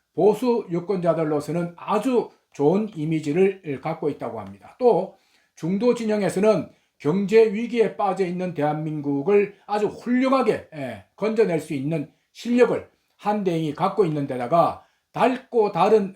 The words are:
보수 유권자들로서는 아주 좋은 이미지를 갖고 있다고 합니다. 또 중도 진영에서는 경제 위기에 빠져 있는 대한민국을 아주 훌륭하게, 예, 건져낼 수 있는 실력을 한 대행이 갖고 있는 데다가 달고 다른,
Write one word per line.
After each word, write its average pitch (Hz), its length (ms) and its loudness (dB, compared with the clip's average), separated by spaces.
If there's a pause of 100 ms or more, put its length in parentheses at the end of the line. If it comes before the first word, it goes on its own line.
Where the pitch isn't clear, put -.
(140)
보수 214 560 2
유권자들로서는 170 1080 -2
아주 214 520 -2 (240)
좋은 190 420 0
이미지를 160 880 -2
갖고 160 300 -4
있다고 117 280 -8
합니다. 98 400 -18
또 214 380 2 (380)
중도 202 400 0
진영에서는 214 760 0 (280)
경제 202 560 4
위기에 226 420 -2
빠져 190 300 0
있는 180 260 -4
대한민국을 151 1040 0 (100)
아주 208 200 -2
훌륭하게, 247 880 0
예, 120 300 -10 (120)
건져낼 202 420 0
수 147 140 -8
있는 143 400 -4 (200)
실력을 233 540 0 (300)
한 208 280 -4
대행이 160 280 -2
갖고 190 320 0
있는 147 220 -2
데다가 131 580 0 (280)
달고 226 600 0
다른, 202 440 2